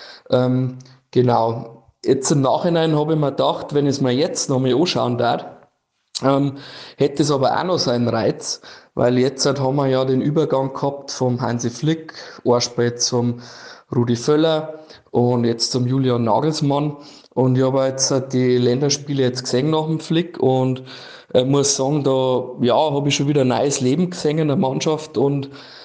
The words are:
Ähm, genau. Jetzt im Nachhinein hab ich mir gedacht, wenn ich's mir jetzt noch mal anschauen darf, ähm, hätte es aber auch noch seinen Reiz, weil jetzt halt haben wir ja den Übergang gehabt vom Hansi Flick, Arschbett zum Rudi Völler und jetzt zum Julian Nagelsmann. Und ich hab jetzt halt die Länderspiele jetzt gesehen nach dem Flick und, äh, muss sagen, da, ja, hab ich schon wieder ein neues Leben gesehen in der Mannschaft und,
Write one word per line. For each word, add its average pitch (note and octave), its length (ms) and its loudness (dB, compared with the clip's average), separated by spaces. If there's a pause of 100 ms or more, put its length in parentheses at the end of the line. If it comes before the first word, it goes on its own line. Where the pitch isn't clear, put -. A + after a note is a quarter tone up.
(300)
Ähm, B2+ 480 0 (340)
genau. A#2+ 760 0 (180)
Jetzt - 280 0
im D3 100 2
Nachhinein D#3+ 560 2
hab D3+ 120 0
ich D#3+ 60 2
mir C#3+ 160 0
gedacht, C#3+ 420 -2
wenn C#3+ 140 2
ich's B2+ 140 0
mir C3 100 2
jetzt D3 380 -2
noch C3 100 2
mal B2+ 160 2
anschauen B2 420 0
darf, A#2+ 280 0 (760)
ähm, C#3 360 2 (400)
hätte C#3+ 260 2
es C#3+ 80 0
aber C3 260 2
auch C#3+ 60 -2
noch F3+ 140 -2
seinen A#2+ 320 0
Reiz, - 500 -2 (340)
weil B2 240 2
jetzt C3 280 0
halt C3+ 160 0
haben C3 160 0
wir C#3 100 0
ja C3 160 2
den C3 180 0
Übergang C#3+ 520 0
gehabt - 380 -6
vom B2 300 0
Hansi A#2+ 280 -2
Flick, D#3+ 440 -4 (320)
Arschbett A#2+ 560 0
zum A#2+ 400 -2 (540)
Rudi A#2+ 220 2
Völler D#3 640 0 (320)
und A#2+ 340 2
jetzt A#2 260 -2
zum B2+ 160 0
Julian B2 380 0
Nagelsmann. D3 720 0 (360)
Und B2+ 240 2
ich C3 60 4
hab C3 120 2
jetzt C3+ 360 0
halt C3 220 -2
die B2+ 240 2
Länderspiele C3+ 680 0
jetzt B2 200 -2
gesehen C3 260 0
nach D#3 160 0
dem D#3 160 -4
Flick E3+ 380 -2
und, C3 440 0 (500)
äh, B2+ 120 4
muss C#3 320 2
sagen, C#3 260 0
da, C3 400 2 (180)
ja, A#2 140 4
hab C#3+ 320 0
ich C#3 80 0
schon C#3+ 140 0
wieder D3 120 2
ein B2+ 80 2
neues B2 300 0
Leben C#3+ 300 2
gesehen D#3 300 -2
in D#3 100 0
der C3+ 80 0
Mannschaft D3 600 -2
und, C#3 320 0 (360)